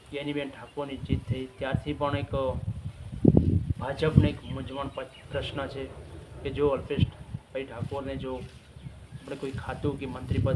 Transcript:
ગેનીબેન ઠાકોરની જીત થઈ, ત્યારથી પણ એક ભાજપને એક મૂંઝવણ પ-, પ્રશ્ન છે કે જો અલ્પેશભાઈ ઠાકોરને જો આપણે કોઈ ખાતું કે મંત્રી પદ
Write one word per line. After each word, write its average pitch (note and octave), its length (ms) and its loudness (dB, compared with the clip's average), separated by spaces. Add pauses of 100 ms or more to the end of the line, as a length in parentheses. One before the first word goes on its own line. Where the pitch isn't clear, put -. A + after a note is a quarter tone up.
(120)
ગેનીબેન C#3+ 380 -4
ઠાકોરની C3+ 480 -8
જીત - 300 -2
થઈ, C3 180 -2
ત્યારથી C3+ 480 -4
પણ C#3+ 240 0
એક - 180 -2 (1400)
ભાજપને D3+ 500 6
એક - 140 -4
મૂંઝવણ C3 440 -6
પ-, - 440 -10
પ્રશ્ન C3+ 360 -2
છે C3 180 -6 (580)
કે C#3 60 -4
જો C#3 180 4
અલ્પેશભાઈ - 1000 0
ઠાકોરને C3+ 500 -6
જો C3 200 -6
આપણે - 1000 -14
કોઈ C3+ 160 -6
ખાતું C#3 480 -4
કે C3+ 60 -6
મંત્રી B2+ 340 -2
પદ C3+ 160 2